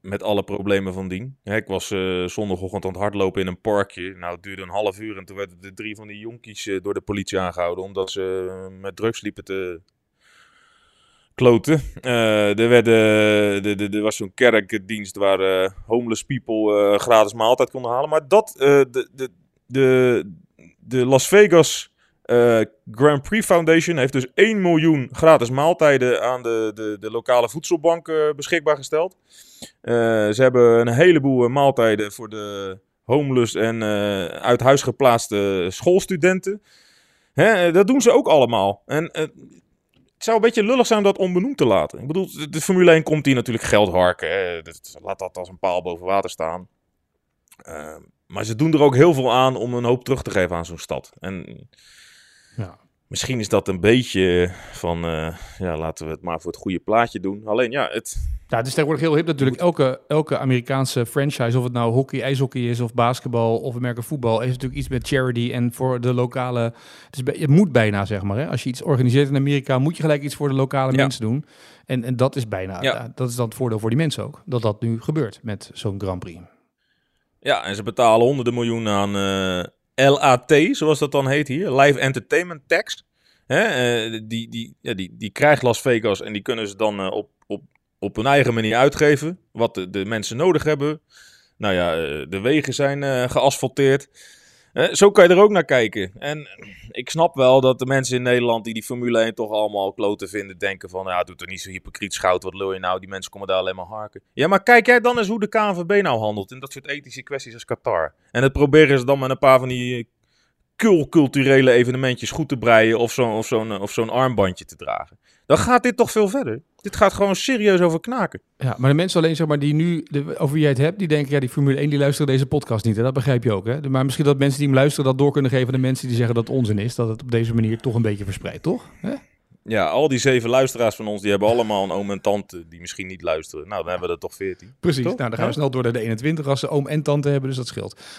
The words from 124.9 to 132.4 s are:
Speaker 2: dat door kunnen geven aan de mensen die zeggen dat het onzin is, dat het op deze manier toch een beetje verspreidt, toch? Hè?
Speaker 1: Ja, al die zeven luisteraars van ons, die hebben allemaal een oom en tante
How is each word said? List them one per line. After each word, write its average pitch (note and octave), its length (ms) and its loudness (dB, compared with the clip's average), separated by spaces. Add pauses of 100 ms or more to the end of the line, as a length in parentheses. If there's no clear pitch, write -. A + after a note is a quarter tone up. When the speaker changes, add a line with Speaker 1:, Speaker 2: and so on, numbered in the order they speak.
Speaker 2:
dat C3 120 0
door C#3 140 4
kunnen C3+ 200 0
geven B2+ 160 0
aan B2+ 60 -4
de C3 140 -2
mensen C3 200 -4
die A#2+ 100 -2
zeggen A#2 180 0
dat A#2 120 -2
het B2+ 100 -6
onzin G#2+ 220 0
is, A#2 160 -4
dat A#2 140 -2
het A2 120 -8
op B2+ 100 -8
deze A#2 220 0
manier A2+ 260 0
toch A#2 160 -4
een A#2 60 0
beetje G#2 220 -2
verspreidt, - 400 -10
toch? G3+ 260 -6 (120)
Hè? - 120 -8 (500)
Speaker 1:
Ja, G2+ 240 -2
al B2+ 200 0
die C3 120 0
zeven A#2+ 300 2
luisteraars A#2+ 460 0
van A2 120 -10
ons, G#2 140 -6
die G#2 80 -2
hebben G2+ 180 2
allemaal G#2+ 360 0
een F#2+ 80 -4
oom G2 200 -4
en F#2+ 100 -8
tante F#2+ 460 -4